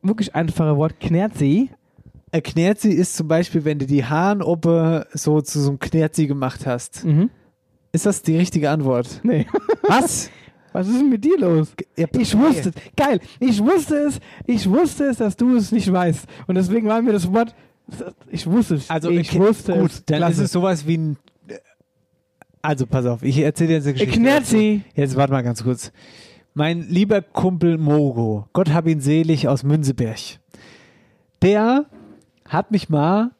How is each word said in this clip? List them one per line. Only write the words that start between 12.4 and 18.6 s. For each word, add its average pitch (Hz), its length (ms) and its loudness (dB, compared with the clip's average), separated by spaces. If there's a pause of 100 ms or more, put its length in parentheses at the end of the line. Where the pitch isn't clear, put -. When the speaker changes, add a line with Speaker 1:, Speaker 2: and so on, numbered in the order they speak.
Speaker 1:
wusste, 180 260 0 (240)
geil, 269 240 2 (200)
ich 233 220 2
wusste 302 340 2
es, 294 240 -2 (260)
ich 214 240 0
wusste 285 340 2
es, 269 140 -2
dass 214 180 -2
du 247 180 2
es 214 160 0
nicht 196 220 0
weißt. 180 320 0 (220)
Und 185 80 -2
deswegen 196 340 0
war 226 140 0
mir 240 100 2
das 180 180 0
Wort, 226 240 0 (760)
ich - 160 -8
wusste 196 300 2